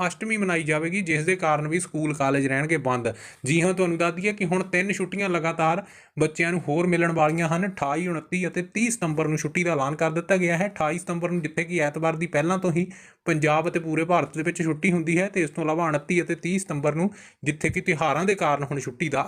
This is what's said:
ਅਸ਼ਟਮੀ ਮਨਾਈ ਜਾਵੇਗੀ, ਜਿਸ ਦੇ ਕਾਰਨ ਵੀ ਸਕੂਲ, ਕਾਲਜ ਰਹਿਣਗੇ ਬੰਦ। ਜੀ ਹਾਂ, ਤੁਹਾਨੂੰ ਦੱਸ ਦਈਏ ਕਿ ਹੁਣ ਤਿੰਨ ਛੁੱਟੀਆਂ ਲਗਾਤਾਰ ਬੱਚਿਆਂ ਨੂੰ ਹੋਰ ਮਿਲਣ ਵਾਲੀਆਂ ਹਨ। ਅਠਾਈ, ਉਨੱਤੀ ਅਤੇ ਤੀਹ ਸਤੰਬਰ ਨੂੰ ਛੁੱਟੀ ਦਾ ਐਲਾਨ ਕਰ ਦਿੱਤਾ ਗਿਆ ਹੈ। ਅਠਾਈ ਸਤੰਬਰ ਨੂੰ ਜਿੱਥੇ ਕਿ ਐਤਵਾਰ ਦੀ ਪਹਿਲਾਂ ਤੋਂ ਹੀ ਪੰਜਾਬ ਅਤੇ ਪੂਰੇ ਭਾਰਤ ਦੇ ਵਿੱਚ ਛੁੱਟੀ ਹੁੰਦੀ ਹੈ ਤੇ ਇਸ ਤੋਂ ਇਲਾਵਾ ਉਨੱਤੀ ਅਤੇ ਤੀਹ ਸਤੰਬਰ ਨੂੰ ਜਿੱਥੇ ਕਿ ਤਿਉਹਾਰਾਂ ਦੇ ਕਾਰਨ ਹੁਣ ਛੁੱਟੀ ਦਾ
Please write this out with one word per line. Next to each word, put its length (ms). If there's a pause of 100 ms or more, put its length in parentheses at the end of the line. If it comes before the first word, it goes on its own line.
ਅਸ਼ਟਮੀ 300
ਮਨਾਈ 260
ਜਾਵੇਗੀ, 400
ਜਿਸ 220
ਦੇ 120
ਕਾਰਨ 320
ਵੀ 120
ਸਕੂਲ, 340
ਕਾਲਜ 320
ਰਹਿਣਗੇ 320
ਬੰਦ। 340 (340)
ਜੀ 160
ਹਾਂ, 120
ਤੁਹਾਨੂੰ 240
ਦੱਸ 160
ਦਈਏ 180
ਕਿ 120
ਹੁਣ 180
ਤਿੰਨ 300
ਛੁੱਟੀਆਂ 360
ਲਗਾਤਾਰ 560 (340)
ਬੱਚਿਆਂ 340
ਨੂੰ 80
ਹੋਰ 260
ਮਿਲਣ 260
ਵਾਲੀਆਂ 360
ਹਨ। 180
ਅਠਾਈ, 400
ਉਨੱਤੀ 400
ਅਤੇ 180
ਤੀਹ 260
ਸਤੰਬਰ 380
ਨੂੰ 100
ਛੁੱਟੀ 260
ਦਾ 80
ਐਲਾਨ 220
ਕਰ 160
ਦਿੱਤਾ 260
ਗਿਆ 200
ਹੈ। 100
ਅਠਾਈ 320
ਸਤੰਬਰ 320
ਨੂੰ 120
ਜਿੱਥੇ 220
ਕਿ 160
ਐਤਵਾਰ 360
ਦੀ 100
ਪਹਿਲਾਂ 320
ਤੋਂ 140
ਹੀ 180 (340)
ਪੰਜਾਬ 440
ਅਤੇ 120
ਪੂਰੇ 240
ਭਾਰਤ 320
ਦੇ 60
ਵਿੱਚ 200
ਛੁੱਟੀ 300
ਹੁੰਦੀ 260
ਹੈ 100
ਤੇ 140
ਇਸ 80
ਤੋਂ 140
ਇਲਾਵਾ 240
ਉਨੱਤੀ 340
ਅਤੇ 120
ਤੀਹ 240
ਸਤੰਬਰ 360
ਨੂੰ 160 (340)
ਜਿੱਥੇ 240
ਕਿ 120
ਤਿਉਹਾਰਾਂ 440
ਦੇ 100
ਕਾਰਨ 300
ਹੁਣ 160
ਛੁੱਟੀ 280
ਦਾ 200